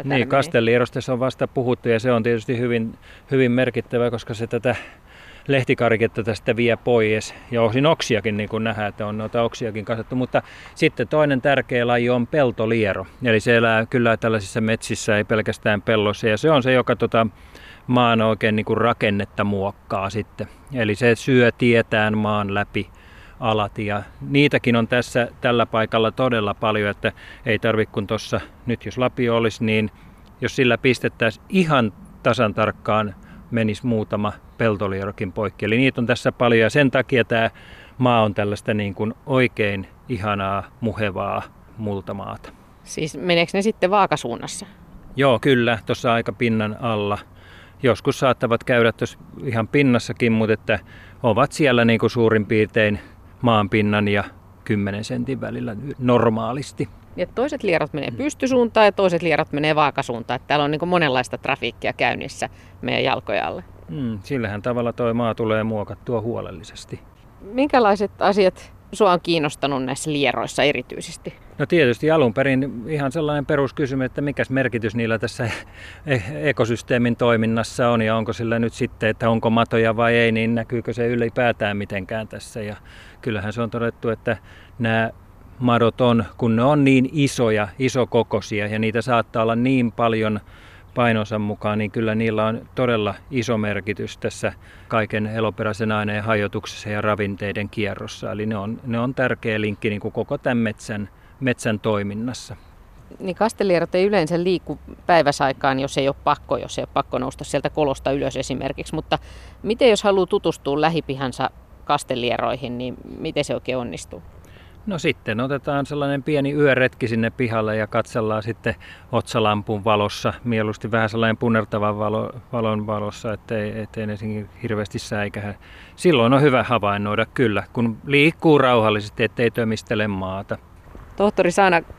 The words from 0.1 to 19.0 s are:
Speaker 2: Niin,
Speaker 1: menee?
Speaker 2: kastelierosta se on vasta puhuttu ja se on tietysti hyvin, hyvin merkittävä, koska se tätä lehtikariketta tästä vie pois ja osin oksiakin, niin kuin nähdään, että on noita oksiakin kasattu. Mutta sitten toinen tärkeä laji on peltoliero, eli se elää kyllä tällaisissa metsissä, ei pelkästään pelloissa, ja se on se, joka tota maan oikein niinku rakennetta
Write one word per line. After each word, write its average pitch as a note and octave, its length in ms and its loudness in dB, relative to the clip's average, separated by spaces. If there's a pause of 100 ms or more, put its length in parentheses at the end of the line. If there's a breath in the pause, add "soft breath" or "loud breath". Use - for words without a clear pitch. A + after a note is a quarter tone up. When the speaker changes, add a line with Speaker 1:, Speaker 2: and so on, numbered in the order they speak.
Speaker 2:
Niin, B2 120 2
Speaker 1:
menee? C3+ 40 -6
Speaker 2:
kastelierosta B2 720 2
se C3+ 100 -4
on A#2+ 80 -2
vasta C3 280 -2
puhuttu B2 420 -2
ja A2+ 100 2
se B2+ 120 0
on A2+ 120 2
tietysti A#2 360 -2
hyvin, A#2 340 -2 (380 loud breath)
hyvin C3 200 4
merkittävä, A#2+ 600 0
koska A#2 220 -8
se A2 140 -6
tätä A#2 280 -2 (720 loud breath)
lehtikariketta A#2 760 0
tästä A2 320 -2
vie A#2 220 2
pois G#2+ 560 0 (180 loud breath)
ja A#2 100 0
osin A#2+ 240 2
oksiakin, A2 520 0
niin G#2 120 -6
kuin A2 140 -4
nähdään, G#2+ 260 -4
että G#2 180 -8
on G#2+ 100 -6
noita A2 240 -2
oksiakin A2 440 -4
kasattu. A2+ 300 -6
Mutta B2+ 260 0 (340 loud breath)
sitten C3+ 320 0
toinen D3 340 2
tärkeä B2+ 460 0
laji A#2+ 220 2
on A#2+ 180 0
peltoliero, A2+ 800 0 (180 loud breath)
eli A2 160 4
se A#2+ 180 4
elää A2+ 280 4
kyllä A#2 320 2
tällaisissa A2 440 -2
metsissä, A2 560 0
ei G#2 60 2
pelkästään G#2+ 580 0
pelloissa, G#2+ 460 0
ja G#2+ 100 2
se D#3 140 2
on C3+ 120 4
se, C3 100 2
joka B2 220 2
tota A2+ 320 2 (600 loud breath)
maan A#2+ 340 4
oikein A2 340 2
niinku G#2+ 200 0
rakennetta G#2+ 680 0